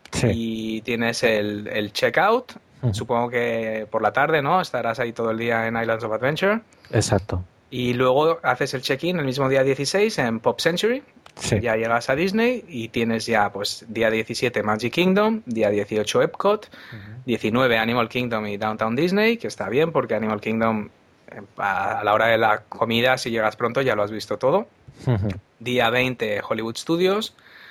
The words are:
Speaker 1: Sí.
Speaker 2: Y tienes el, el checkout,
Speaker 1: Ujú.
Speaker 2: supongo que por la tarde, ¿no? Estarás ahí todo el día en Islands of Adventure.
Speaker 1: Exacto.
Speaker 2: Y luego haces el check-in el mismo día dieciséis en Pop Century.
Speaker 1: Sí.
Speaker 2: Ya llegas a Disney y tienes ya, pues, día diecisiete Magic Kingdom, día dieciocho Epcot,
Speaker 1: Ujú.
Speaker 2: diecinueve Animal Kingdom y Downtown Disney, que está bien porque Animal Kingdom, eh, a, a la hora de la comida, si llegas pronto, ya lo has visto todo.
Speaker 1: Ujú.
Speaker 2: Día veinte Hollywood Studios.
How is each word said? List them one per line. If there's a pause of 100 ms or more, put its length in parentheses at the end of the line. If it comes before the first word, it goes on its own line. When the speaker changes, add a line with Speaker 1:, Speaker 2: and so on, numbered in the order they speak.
(120)
Speaker 1:
Sí.
Speaker 2:
Y
tienes
el,
el
checkout, (280)
Speaker 1:
Ujú.
Speaker 2:
supongo
que
por
la
tarde,
¿no?
Estarás
ahí
todo
el
día
en
Islands
of
Adventure. (300)
Speaker 1:
Exacto. (260)
Speaker 2:
Y
luego
haces
el
check-in
el
mismo
día
dieciséis
en
Pop
Century. (360)
Speaker 1:
Sí.
Speaker 2:
Ya
llegas
a
Disney
y
tienes
ya,
pues,
día
diecisiete
Magic
Kingdom,
día
dieciocho
Epcot,
Speaker 1:
Ujú. (240)
Speaker 2:
diecinueve
Animal
Kingdom
y
Downtown
Disney,
que
está
bien
porque
Animal
Kingdom, (420)
eh, (180)
a,
a
la
hora
de
la
comida,
si
llegas
pronto,
ya
lo
has
visto
todo. (380)
Speaker 1:
Ujú. (300)
Speaker 2:
Día
veinte
Hollywood
Studios. (360)